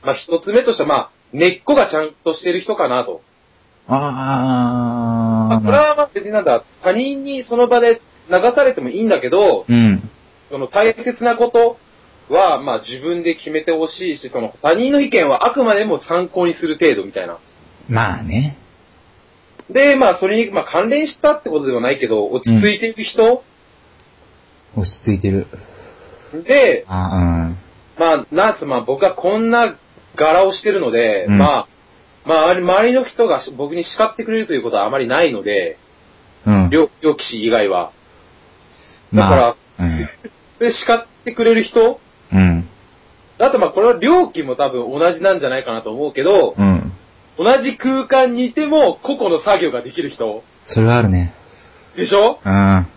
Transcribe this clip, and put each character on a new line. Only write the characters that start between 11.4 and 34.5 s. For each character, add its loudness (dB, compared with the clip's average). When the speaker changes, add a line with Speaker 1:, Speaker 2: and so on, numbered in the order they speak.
Speaker 1:
と 2
は、 2
ま -4
あ、 -4
自 -12
分 -6
で -2
決 -14
め -4
て -2
ほ -2
し -8
い -8
し、 -16
そ -8
の -8
他 4
人 0
の 4
意 -2
見 2
は 0
あ 2
く 0
ま 2
で 0
も -4
参 -4
考 -2
に -2
す -8
る -4
程 2
度 -6
み -16
た -8
い -8
な。 -14
Speaker 2:
ま -2
あ -12
ね。 -4
Speaker 1:
で、 4
ま 4
あ、 2
そ -2
れ 0
に、 -10
ま -4
あ、 -6
関 -2
連 0
し -10
た 2
っ -4
て -10
こ -2
と -6
で -2
は -2
な -2
い -2
け -4
ど、 0
落 -6
ち 4
着 2
い -10
て -4
い -8
る -12
人？ 2
Speaker 2:
う -4
ん。 -2
落 -6
ち -2
着 0
い -4
て -2
る。 -2
Speaker 1:
で、 2
Speaker 2:
あ、 -4
う 0
ん。 -2
Speaker 1:
ま 2
あ、 -14
な 0
ん -2
つ -10
う、 -10
ま -2
あ、 -2
僕 -2
は 0
こ -2
ん 0
な 0
柄 4
を 0
し -8
て -2
る 0
の -4
で、 0
Speaker 2:
う 0
ん。 4
Speaker 1:
ま 4
あ、 -4
ま 2
あ、 4
あ 4
ま 4
り -4
周 2
り 2
の 2
人 -2
が 0
僕 -8
に -6
叱 -2
っ -6
て -8
く -6
れ 0
る -6
と -6